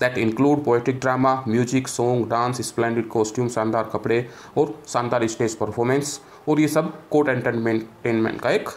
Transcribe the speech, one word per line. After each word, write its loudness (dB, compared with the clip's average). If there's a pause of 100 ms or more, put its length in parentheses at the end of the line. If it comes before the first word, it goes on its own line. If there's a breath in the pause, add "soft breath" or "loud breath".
that 0
include 2
poetic 2
drama, 2 (100)
music, 0 (120)
song, 2
dance, -2
splendid -2 (140)
costume, 0
शानदार -2
कपड़े -2 (280 loud breath)
और 0
शानदार 0
स्टेज -2
परफॉर्मेंस, -2 (280 loud breath)
और 2
ये 4
सब -4
कोर्ट 4
एंटरटेनमेंट -2
का 0
एक 0